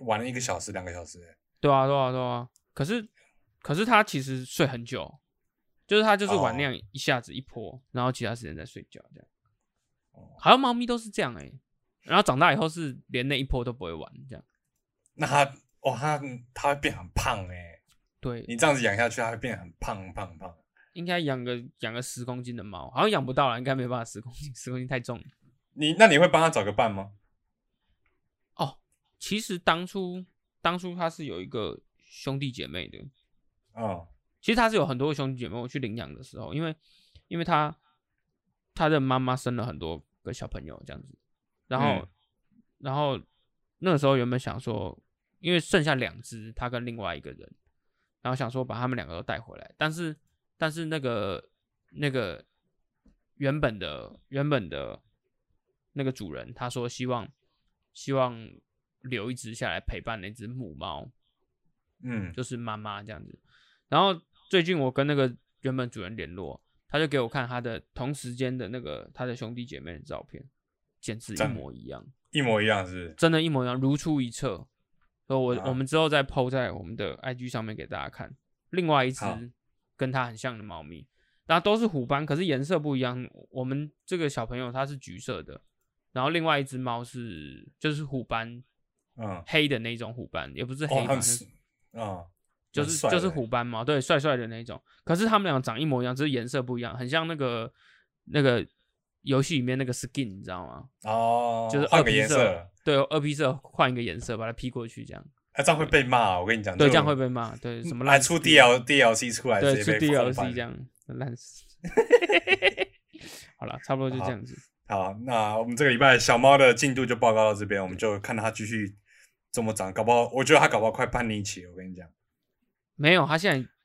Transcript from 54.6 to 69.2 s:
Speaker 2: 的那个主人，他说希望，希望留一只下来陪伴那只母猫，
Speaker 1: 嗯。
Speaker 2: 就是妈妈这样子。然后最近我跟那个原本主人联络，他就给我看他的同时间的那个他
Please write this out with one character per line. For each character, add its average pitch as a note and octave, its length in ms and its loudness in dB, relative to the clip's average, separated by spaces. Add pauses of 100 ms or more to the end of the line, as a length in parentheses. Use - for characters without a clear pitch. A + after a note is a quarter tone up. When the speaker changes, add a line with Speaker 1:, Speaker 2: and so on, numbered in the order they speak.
Speaker 2:
的 C2+ 320 -8 (920)
那 C#3 100 -6
个 C3 80 -2
主 G2+ 220 -8
人， B1+ 220 -12
他 B2 160 -8
说 A#2+ 180 -6
希 B2 160 -8
望， B2 240 -4 (640)
希 - 220 -6
望 B2 340 -2 (520)
留 A#2+ 300 -6
一 B2 40 -6
只 A2+ 200 -12
下 A#2 140 -6
来 F2 120 -2
陪 F#2+ 200 -8
伴 A2+ 220 -8
那 G2 80 -10
只 G#2 160 -14
母 A#2+ 280 -12
猫， D2+ 360 -10 (920)
Speaker 1:
嗯。 G#2+ 300 -8
Speaker 2:
就 B2 100 -8
是 B2 140 -8
妈 A2+ 220 -8
妈 G#2 240 -10
这 G#2 100 -14
样 - 100 -14
子。 G1+ 160 -20 (500)
然 D3+ 120 2
后 F#3+ 140 4 (340)
最 F#3 140 6
近 F3 160 0
我 C3 120 2
跟 C3+ 160 2
那 D3 80 2
个 C3 200 2 (280)
原 C3 140 -4
本 B2+ 140 -4
主 A2+ 120 -12
人 G2+ 140 -12
联 E2+ 160 -8
络， F2 300 -12 (260)
他 - 80 -2
就 D#3 120 2
给 C#3 100 0
我 A#2 100 0
看 B2 200 -4
他 B2 120 -6
的 A2+ 200 -6 (120)
同 C3+ 220 -6
时 B2 180 -10
间 B2+ 240 -4
的 A2+ 120 -8
那 B2 100 -8
个 D2 340 -10
他 - 120 -10